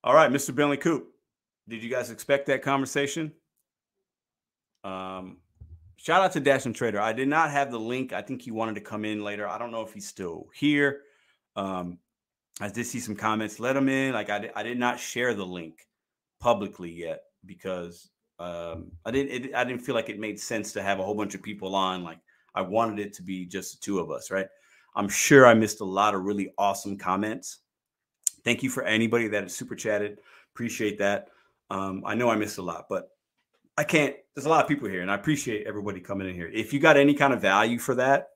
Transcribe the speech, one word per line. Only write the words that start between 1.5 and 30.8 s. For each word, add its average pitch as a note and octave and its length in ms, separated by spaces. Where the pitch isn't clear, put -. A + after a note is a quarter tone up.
Did A2+ 160
you A#2 60
guys A#2+ 220
expect C#3 360
that C3+ 140
conversation? C#3 720
Um, F#2 540
shout E3+ 240
out F#3 120
to D#3+ 60
Dash C3+ 260
and A#2 100
Trader. G#2 240
I A2 140
did B2+ 140
not D3+ 240
have C#3 200
the A#2+ 80
link. B2 340
I F#2 80
think B2 200
he A#2+ 100
wanted A2 240
to G#2 60
come G#2+ 240
in G#2+ 180
later. G#2 240
I F#2 100
don't A#2 140
know A2+ 100
if A2 120
he's G2+ 140
still E2+ 460
here. C#3+ 480
Um, F#2 420
I G#2 80
did A2+ 160
see A#2+ 140
some G#2+ 160
comments. A2 440
Let B2 160
him C3+ 140
in. C3+ 240
Like, G#2 160
I G#2 100
di-, A2 160
I G#2+ 80
did A#2+ 160
not B2 200
share B2+ 340
the G2+ 120
link F2 420
publicly G2+ 520
yet E2 320
because, F2+ 640
um, E2+ 520
I A2+ 60
didn't, C3+ 340
it, B2+ 100
I B2 80
didn't B2 180
feel B2 140
like A2+ 140
it G#2 100
made G#2 200
sense G#2 340
to G#2 100
have G2 160
a F#2+ 40
whole G#2 120
bunch G#2 200
of F#2+ 60
people G2+ 340
on. F#2 280
Like, E2 160
I G2 60
wanted G#2 380
it G2+ 160
to - 80
be F#2 220
just F#2 300
the - 80
two G2 160
of D#2+ 120
us, C2 200
right? F#2+ 160
I'm G#2 140
sure C3+ 360
I A#2 80
missed A2 280
a G#2 40
lot G2 300
of F#2 80
really G2+ 340
awesome G2 400
comments. G2+ 640
Thank A#2 160
you C3 60
for B2+ 140
anybody A2+ 440
that G#2 160
has F2 100
super - 220
chatted. G#2 440
Appreciate A2 460